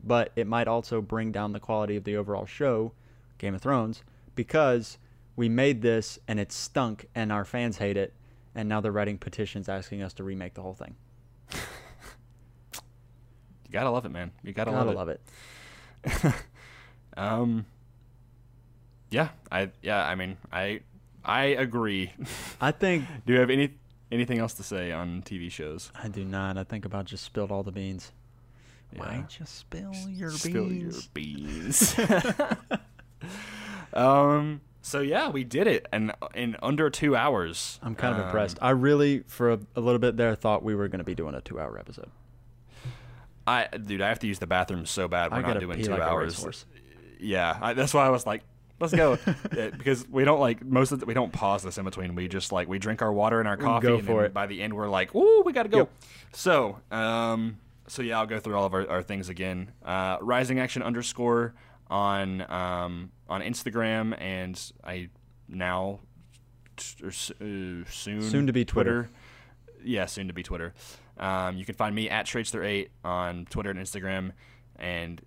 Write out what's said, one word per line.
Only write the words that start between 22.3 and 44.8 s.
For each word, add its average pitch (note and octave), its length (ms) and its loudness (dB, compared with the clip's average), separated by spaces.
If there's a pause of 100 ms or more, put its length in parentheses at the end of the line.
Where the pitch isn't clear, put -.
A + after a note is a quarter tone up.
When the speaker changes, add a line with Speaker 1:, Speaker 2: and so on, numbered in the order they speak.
Speaker 2:
<laughs> - 240 -10
Speaker 1:
I C#3 100 4
think F3 340 0 (200)
Speaker 2:
Do A#2+ 80 4
you B2+ 60 8
have B2 100 6
any, C#3 240 4 (360)
anything A#2+ 280 0
else A2+ 160 -2
to G2 100 -12
say F2+ 300 -4
on F2 300 -4
T F#2+ 140 -10
V F2 120 -8
shows? D#2 420 -10 (100)
Speaker 1:
I A#2 60 -8
do G2 160 -8
not. F#2+ 340 -4
I F#2+ 60 -4
think G#2+ 220 -8
about G2 200 -6
just - 200 -12
spilled G2+ 260 -4
all G2 120 -2
the F#2+ 100 -8
beans. F#2+ 400 -8 (800)
Speaker 2:
Yeah. - 80 -14
Speaker 1:
Why'd C3+ 360 -8
you D#3 80 -12
spill F#3+ 480 -12 (140)
your F3+ 240 -8
Speaker 2:
Spill D#3 400 -2
your - 200 -6 (220)
Speaker 1:
beans? D2+ 800 0
Speaker 2:
beans. - 40 0
<laughs> A3 80 2 (1900)
Um, C#3+ 680 6 (200)
so - 200 -4
yeah, C#3+ 280 0
we C#3 140 -2
did C3 220 2
it, E3 260 4
and G#2+ 220 0 (220)
in A#2 260 -2
under D3 280 2
two C#3+ 260 2
hours. A2 640 0
Speaker 1:
I'm A2+ 140 -6
kind B2+ 180 0
of F#2+ 60 0
Speaker 2:
Um, F#2 80 -2
Speaker 1:
impressed. F#2+ 340 0
I B2+ 100 4
really, C#3+ 560 6
for A#2+ 260 4
a, G#2 60 0 (160)
a A#2+ 60 -2
little A#2+ 160 4
bit A#2 200 2
there, A#2 180 4
thought G#2+ 260 2
we G#2+ 140 0
were G2+ 120 0
gonna F2+ 160 -4
be F2 120 -4
doing D#2 180 -4
a C2 80 -8
two-hour A1+ 380 -8
episode. - 320 -16 (1400)
Speaker 2:
I, A#2 200 4
dude, G2+ 340 -4
I G2+ 80 4
have A2+ 100 0
to A2+ 80 -2
use G2 120 -2
the F#2 60 -4
bathroom F2+ 400 2